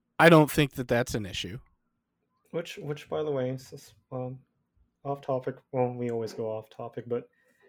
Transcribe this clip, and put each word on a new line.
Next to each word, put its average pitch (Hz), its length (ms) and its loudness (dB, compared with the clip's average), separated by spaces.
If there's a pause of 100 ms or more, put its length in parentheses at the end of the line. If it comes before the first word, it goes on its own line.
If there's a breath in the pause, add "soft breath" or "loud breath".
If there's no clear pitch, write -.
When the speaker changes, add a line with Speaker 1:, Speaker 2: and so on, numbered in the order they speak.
(180)
Speaker 1:
I 156 120 10
don't 156 200 8
think 147 220 2
that 123 160 -6
that's 120 260 0
an 110 120 -4
issue. 95 320 -10 (920)
Speaker 2:
Which, 165 280 -8
which, 147 300 -10
by 156 140 -2
the 151 80 -4
way, 127 200 -2
is 131 200 -10
this, - 240 -20 (180)
um, 127 260 -8 (640)
off 139 180 -6
topic. 131 340 -4 (160)
Well, 123 200 0
we 123 180 -4
always 113 240 -4
go 113 160 -6
off 110 200 -8
topic, 120 360 -12
but, 120 220 -4 (400 soft breath)